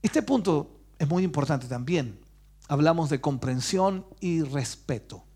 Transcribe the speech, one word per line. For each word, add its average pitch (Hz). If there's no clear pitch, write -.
Este 226
punto 190
es 147
muy 180
importante 139
también. 123
Hablamos 156
de 139
comprensión 147
y 170
respeto. 131